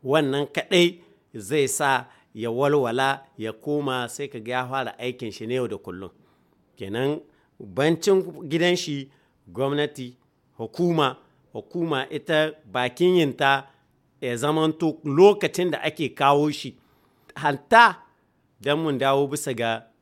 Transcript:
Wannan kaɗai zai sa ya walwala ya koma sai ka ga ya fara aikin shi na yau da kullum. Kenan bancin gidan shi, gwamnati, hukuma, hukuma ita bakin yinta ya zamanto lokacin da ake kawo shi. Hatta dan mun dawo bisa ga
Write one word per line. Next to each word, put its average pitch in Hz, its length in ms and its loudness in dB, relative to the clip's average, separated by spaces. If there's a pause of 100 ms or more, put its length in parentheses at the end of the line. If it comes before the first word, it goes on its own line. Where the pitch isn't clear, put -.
Wannan 143 500 0
kaɗai 175 460 2 (340)
zai 127 340 -2
sa 131 380 0 (280)
ya 113 180 -6
walwala 135 720 0 (140)
ya 110 160 -8
koma 139 560 -4
sai 143 180 -12
ka 131 120 -14
ga 110 120 -10
ya 127 180 -4
fara 127 300 -6
aikin 123 320 -8
shi 110 160 -12
na 120 60 -4
yau 127 140 -2
da 107 100 -8
kullum. 92 340 -14 (680)
Kenan 123 440 -4 (380)
bancin 160 640 0 (280)
gidan 170 280 2
shi, 143 320 -8 (380)
gwamnati, 139 680 -4 (440)
hukuma, 156 580 0 (360)
hukuma 147 560 -4
ita 156 420 -2 (200)
bakin 127 460 2
yinta 139 500 2 (540)
ya 123 160 -4
zamanto 156 680 0
lokacin 180 680 4
da 143 100 -6
ake 151 280 -4
kawo 147 420 2
shi. 143 240 -12 (600)
Hatta 175 640 4 (640)
dan 143 180 0
mun 151 180 -2
dawo 139 300 2
bisa 143 260 -6
ga 113 300 -4 (180)